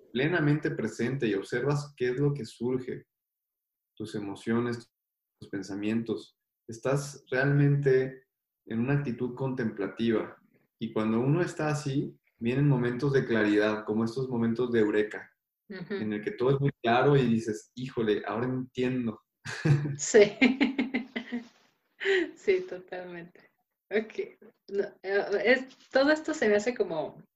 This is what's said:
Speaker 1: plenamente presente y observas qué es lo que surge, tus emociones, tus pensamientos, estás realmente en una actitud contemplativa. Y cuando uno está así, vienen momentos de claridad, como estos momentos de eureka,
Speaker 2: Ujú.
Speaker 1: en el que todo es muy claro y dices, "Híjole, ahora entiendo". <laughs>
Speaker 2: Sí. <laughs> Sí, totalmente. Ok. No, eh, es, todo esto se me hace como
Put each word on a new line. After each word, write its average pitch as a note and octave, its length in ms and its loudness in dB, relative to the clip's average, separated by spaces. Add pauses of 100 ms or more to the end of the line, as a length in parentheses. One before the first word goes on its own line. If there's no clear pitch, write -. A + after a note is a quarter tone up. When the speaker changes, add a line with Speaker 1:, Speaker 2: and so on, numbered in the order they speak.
(140)
Speaker 1:
plenamente D3+ 580 2
presente A#2+ 560 -4
y G2+ 60 0
observas B2 640 -2
qué B2 120 0
es B2 80 -2
lo C#3+ 160 2
que A#2 120 -8
surge, - 600 -6 (880)
tus G#2+ 200 -10
emociones, A#2 760 -4 (500)
tus G#2+ 100 -20
pensamientos, G2+ 880 -6 (300)
estás C#3 600 -4
realmente C#3 960 2 (420)
en A2+ 120 -4
una C3 140 0
actitud B2 420 -2
contemplativa. A2+ 1000 -4 (420)
Y A2 140 -6
cuando A2 260 0
uno C#3+ 220 2
está D#3 280 -2
así, C#3+ 480 -4 (220)
vienen C3 280 2
momentos B2 460 2
de B2+ 120 4
claridad, G#2 600 2
como A2 200 0
estos C3 240 -4
momentos A#2 420 0
de A#2 80 4
eureka, G#2 500 0 (400)
Speaker 2:
Ujú. F#3 260 -10
Speaker 1:
en G#2+ 180 -4
el G#2 100 -6
que G#2 80 -4
todo B2 200 0
es C#3 80 2
muy C#3 120 2 (100)
claro C3 340 4
y B2+ 100 6
dices, A2+ 500 0
"Híjole, A#2 500 0
ahora A2 200 -2
entiendo". B2+ 760 -4 (240)
<laughs> C#3+ 540 0
Speaker 2:
Sí. - 400 6
<laughs> - 1120 -2 (840)
Sí, F#3 260 0
totalmente. F3+ 880 -14 (400)
Ok. A3 440 -4 (340)
No, G3 140 -2 (200)
eh, G3 420 0
es, C4 320 0 (140)
todo C#4 200 4
esto D#4 220 0
se A#3 160 2
me G#3 60 6
hace G#3+ 180 0
como E3 480 -4 (140)